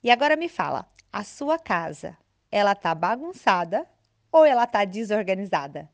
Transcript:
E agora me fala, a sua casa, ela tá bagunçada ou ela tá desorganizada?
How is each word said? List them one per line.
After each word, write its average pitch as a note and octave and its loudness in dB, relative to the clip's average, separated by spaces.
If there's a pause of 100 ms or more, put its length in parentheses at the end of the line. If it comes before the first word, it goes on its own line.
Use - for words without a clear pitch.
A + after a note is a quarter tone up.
E A#3+ -2
agora C#4+ 4
me E4 -4
fala, C#3+ -6 (220)
a G3+ -8
sua D4+ -4
casa, E3+ -6 (320)
ela G3+ 2
tá F3 -2
bagunçada G3+ -2 (460)
ou D#4+ 8
ela B3 4
tá G#3 0
desorganizada? F#3+ -4